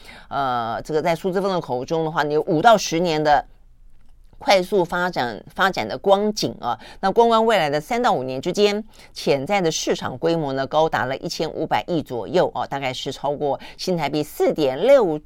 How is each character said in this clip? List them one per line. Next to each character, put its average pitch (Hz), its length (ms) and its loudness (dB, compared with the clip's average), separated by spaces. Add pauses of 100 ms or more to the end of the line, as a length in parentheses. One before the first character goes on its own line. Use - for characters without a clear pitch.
(280)
呃， 120 560 -4
这 - 100 -8
个 151 80 2
在 165 140 0
苏 185 160 -4
姿 190 100 0
丰 196 120 -2
的 170 80 -2
口 127 240 -6
中 160 180 -2
的 156 80 -4
话， 160 100 0
你 147 120 0
有 151 80 2
五 160 200 0
到 220 160 6
十 165 220 -4
年 160 240 0
的 147 220 4 (920)
快 196 240 4
速 180 200 0
发 180 240 -2
展， 123 320 -4 (140)
发 190 160 2
展 - 180 -4
的 104 80 -4
光 202 380 2
景 147 260 -4
啊。 117 160 -4 (260)
那 196 100 2
光 233 160 6
光 226 180 4
未 226 140 4
来 151 100 2
的 147 100 0
三 233 220 -4
到 247 100 2
五 143 120 0
年 131 180 -6
之 180 100 -2
间， 208 320 2 (300)
潜 139 320 0
在 202 160 0
的 165 100 2
市 - 220 -2
场 131 240 -6
规 165 180 0
模 147 180 -2
呢， 135 120 -2
高 156 240 2
达 120 160 0
了 131 120 -4
一 170 120 -8
千 160 240 -4
五 156 100 -4
百 151 220 0
亿 165 160 -2
左 113 260 -8
右 143 280 2
啊， 120 100 -4
大 139 140 -8
概 135 120 -4
是 131 200 -8
超 135 200 -4
过 139 280 -2 (180)
新 185 180 -2
台 151 140 -2
币 151 140 -2
四 349 280 0
点 135 300 0
六 440 440 6